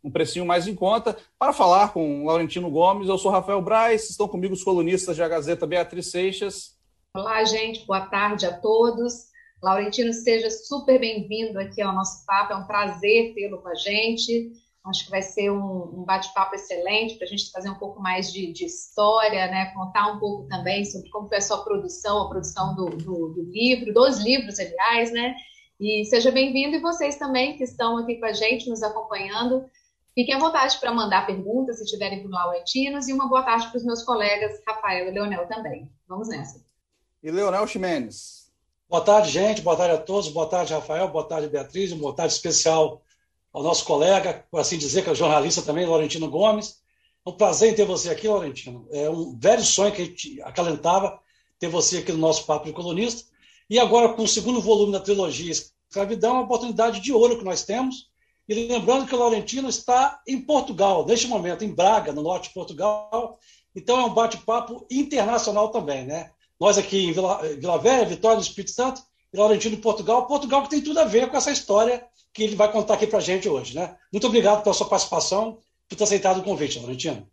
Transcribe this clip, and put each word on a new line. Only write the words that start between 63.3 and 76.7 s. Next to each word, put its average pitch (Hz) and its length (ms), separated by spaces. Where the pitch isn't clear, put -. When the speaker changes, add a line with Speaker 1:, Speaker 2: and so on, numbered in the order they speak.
Speaker 3:
Então, 240 240
é 247 40
um 226 100
bate-papo 226 760
internacional 226 800
também, 143 340
né? 160 260
Nós 202 180
aqui 196 280
em 165 80
Vila, 190 280
Vila 165 220
Velha, 247 260
Vitória 208 320
do 196 60
Espírito - 300
Santo, 254 300
e 196 40
Laurentino 214 400
em 214 40
Portugal. 226 460
Portugal 277 360
que - 80
tem 302 120
tudo 302 160
a 320 60
ver 240 240
com 294 80
essa 285 140
história 233 540
que 220 100
ele 208 120
vai 208 160
contar 214 240
aqui 208 120
pra 214 140
gente 185 280
hoje, 127 260
né? 160 220
Muito 208 140
obrigado 208 360
pela 202 120
sua - 140
participação, 196 680
por - 80
ter 208 80
aceitado 190 340
o 185 60
convite, 151 360